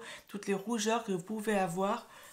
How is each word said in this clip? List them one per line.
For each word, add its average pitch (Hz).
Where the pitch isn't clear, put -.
toutes 202
les 196
rougeurs 220
que 202
vous 180
pouvez 214
avoir 190